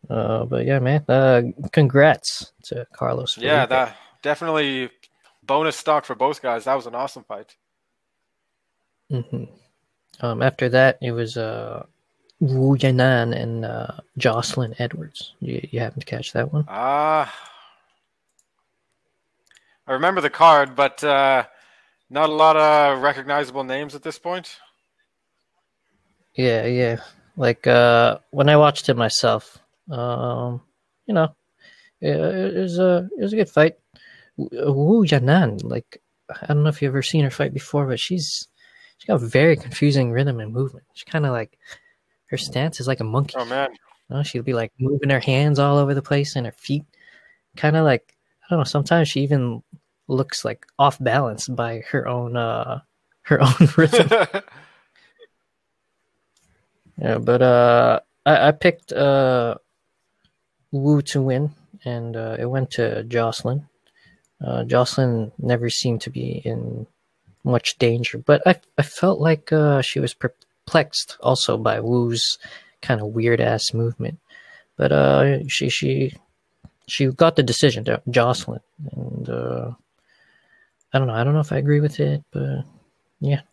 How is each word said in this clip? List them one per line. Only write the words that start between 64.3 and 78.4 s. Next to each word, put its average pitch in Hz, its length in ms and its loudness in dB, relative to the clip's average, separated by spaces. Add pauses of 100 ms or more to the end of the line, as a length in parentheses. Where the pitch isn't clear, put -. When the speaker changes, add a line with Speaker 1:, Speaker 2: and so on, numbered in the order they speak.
Speaker 1:
Uh, 123 240 -6
Jocelyn 123 760 0
never 120 320 -2
seemed 117 300 -4
to 131 100 -12
be 123 340 -8
in 117 400 -8 (580)
much - 360 -2
danger, 120 400 0
but 147 260 4
I, 180 140 4 (180)
I 143 60 0
felt - 360 0
like, 156 320 0
uh, 147 300 4
she - 180 -4
was 131 140 -4
perplexed - 1080 -4
also 123 360 0
by 110 220 -2
Wu's 117 580 -2 (440)
kinda 107 260 -2
weird-ass 113 640 0
movement. 117 460 -6 (580)
But, - 140 0
uh, 139 560 2
she, 131 220 -4
she, 135 440 -2 (720)
she 139 200 -2
got 165 280 2
the 135 80 4
decision 117 420 0
to - 260 -2
Jocelyn, 120 500 0 (300)